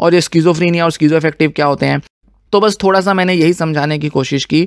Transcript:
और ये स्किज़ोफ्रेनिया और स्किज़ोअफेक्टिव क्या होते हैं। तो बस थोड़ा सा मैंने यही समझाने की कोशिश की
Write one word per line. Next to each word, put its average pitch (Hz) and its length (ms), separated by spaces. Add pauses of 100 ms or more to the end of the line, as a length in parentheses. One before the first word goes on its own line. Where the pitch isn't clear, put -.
और 170 140
ये 175 60
स्किज़ोफ्रेनिया 170 640
और 165 60
स्किज़ोअफेक्टिव 156 640
क्या 147 140
होते 139 200
हैं। 139 140 (520)
तो 202 80
बस 208 220
थोड़ा 190 180
सा 190 140
मैंने 185 200
यही 165 200
समझाने 151 440
की 151 100
कोशिश 139 360
की 156 220